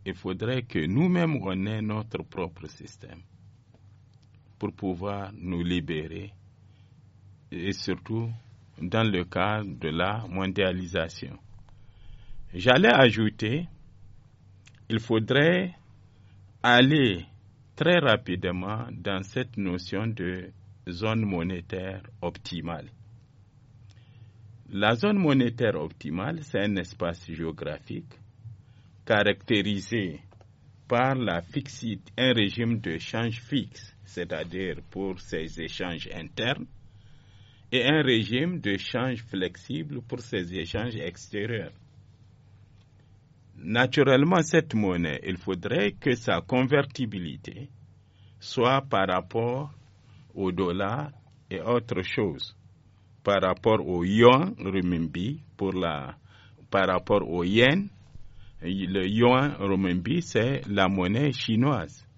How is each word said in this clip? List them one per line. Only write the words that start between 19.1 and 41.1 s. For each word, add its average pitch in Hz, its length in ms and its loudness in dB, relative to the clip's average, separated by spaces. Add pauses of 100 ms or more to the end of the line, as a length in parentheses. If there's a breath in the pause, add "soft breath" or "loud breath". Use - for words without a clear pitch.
cette 123 340 -6
notion 95 500 -4
de 92 420 -6 (400)
zone 110 360 -2
monétaire 92 760 -6 (200)
optimale. 82 680 -8 (1800 soft breath)
La 104 220 4
zone 202 220 2
monétaire 123 580 2
optimale, 92 680 -6
c'est 101 180 -4
un 104 160 0
espace 87 520 -6
géographique 76 840 -8 (920 soft breath)
caractérisé 101 1160 0 (680)
par 127 280 2
la 95 260 -2
fixité, - 760 -8
un 127 160 4
régime 113 460 0
de 82 180 -4
change 113 440 -4
fixe, - 540 -6 (100)
c'est-à-dire 85 720 -6 (120)
pour 95 300 -6
ses 80 420 -8
échanges 82 520 -8
internes, 90 540 -6 (1040 soft breath)
et 123 140 2
un 151 160 4
régime 127 580 0
de 101 180 -2
change 120 460 -4
flexible 123 800 -8
pour - 180 -10
ses 92 340 -6
échanges 107 420 -6
extérieurs. 104 760 -8 (1900)